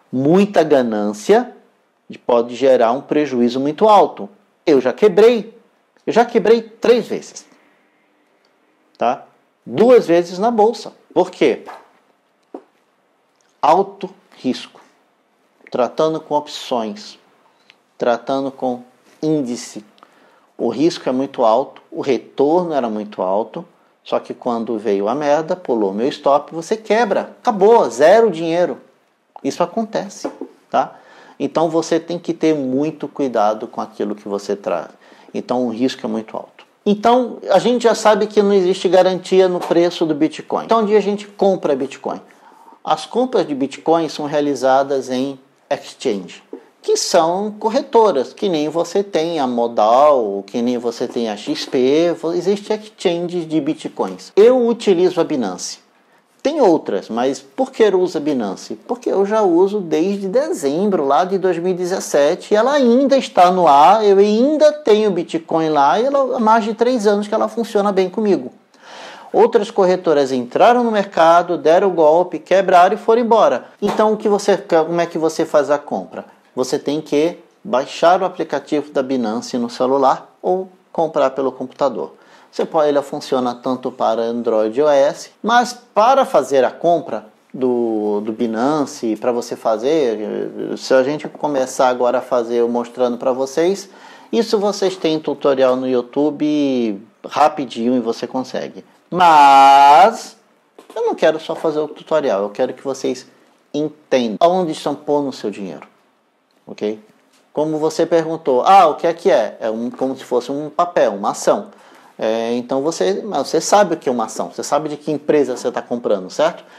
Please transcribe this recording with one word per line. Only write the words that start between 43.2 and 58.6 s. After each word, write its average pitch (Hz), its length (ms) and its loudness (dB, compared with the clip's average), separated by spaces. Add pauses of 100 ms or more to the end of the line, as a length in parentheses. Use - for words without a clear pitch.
de 147 80 -6
Bitcoin 156 540 -2
são 151 180 -8
realizadas 139 840 0
em 131 280 -4 (300)
exchange, 101 760 -8 (360)
que 427 160 0
são 185 540 0 (100)
corretoras, 214 720 0
que - 140 -6
nem 151 220 -2
você 165 340 -2
tem 170 360 -4
a 135 80 -2
Modal, 117 1000 2
que 123 160 -6
nem 123 160 -2
você 120 300 -6
tem 117 200 -4
a 107 80 -6
X 143 300 -8
P, 147 480 2
vo-, 160 200 -6
existe 190 380 -2
exchange 175 720 -4
de 156 140 -2
Bitcoins. 135 760 -8
Eu 240 320 6
utilizo 185 520 0
a 165 40 2
Binance. 123 560 -6 (640)
Tem 302 180 0
outras, 147 480 2
mas 123 300 -2
por - 320 -8
que - 100 0
eu 196 180 4
uso 170 200 -2
a - 20 -10
Binance? 123 540 -6